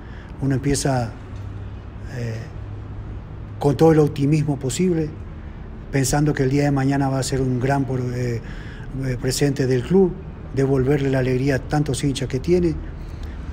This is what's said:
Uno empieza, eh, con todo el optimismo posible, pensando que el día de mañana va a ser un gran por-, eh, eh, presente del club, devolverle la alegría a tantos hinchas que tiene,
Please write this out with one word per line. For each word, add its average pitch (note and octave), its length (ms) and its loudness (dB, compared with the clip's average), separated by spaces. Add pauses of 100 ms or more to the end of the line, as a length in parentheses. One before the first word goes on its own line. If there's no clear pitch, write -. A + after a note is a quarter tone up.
(420)
Uno C#3 140 2
empieza, C3 560 0 (1080)
eh, A2+ 180 -4 (1200)
con C#3+ 180 4
todo D#3+ 160 8
el D#3 60 6
optimismo D3 600 2
posible, D#3+ 500 0 (840)
pensando D3 420 4
que C#3 100 0
el C3 60 2
día C#3+ 140 4
de C#3+ 80 4
mañana C#3 360 2
va C3+ 120 0
a B2+ 40 0
ser C3+ 180 0
un B2+ 180 0
gran C3+ 260 2
por-, B2+ 160 -2 (120)
eh, B2 280 -2 (640)
eh, B2+ 160 0
presente C3+ 460 2
del B2+ 160 4
club, F3+ 300 4 (400)
devolverle C3+ 560 2
la C3 100 2
alegría B2+ 360 2
a B2 40 0
tantos D3 440 0
hinchas C3 240 0
que B2+ 120 -2
tiene, F3 340 2 (800)